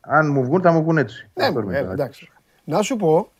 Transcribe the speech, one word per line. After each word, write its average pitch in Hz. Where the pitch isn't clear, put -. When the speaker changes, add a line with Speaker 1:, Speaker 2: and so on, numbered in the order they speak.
Speaker 1:
Αν 151
μου 135
βγουν, 160
θα 170
μου 165
βγουν 160
έτσι. -
Speaker 2:
Ναι, 370
Speaker 1:
Αυτό 156
Speaker 2:
μου, 104
Speaker 1:
είναι 95
Speaker 2:
έλα, 135
Speaker 1:
το 95
Speaker 2:
εντάξει. -
Να 170
σου 247
πω 180